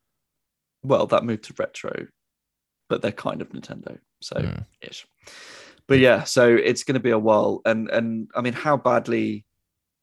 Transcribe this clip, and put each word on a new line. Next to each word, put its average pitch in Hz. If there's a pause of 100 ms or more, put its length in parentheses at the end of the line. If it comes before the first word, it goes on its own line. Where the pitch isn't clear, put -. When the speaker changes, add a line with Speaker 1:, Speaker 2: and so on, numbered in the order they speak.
(840)
Speaker 1:
Well, 113
that 101
moved 113
to -
Retro, - (800)
but -
they're 104
kind -
of -
Nintendo, - (240)
so -
Speaker 2:
Mm. - (160)
Speaker 1:
ish. - (800)
But 135
yeah, 120
so 120
it's 120
gonna 131
be 123
a 110
while, 104
and, 110
and, 113
I 117
mean, 123
how 143
badly 113 (580)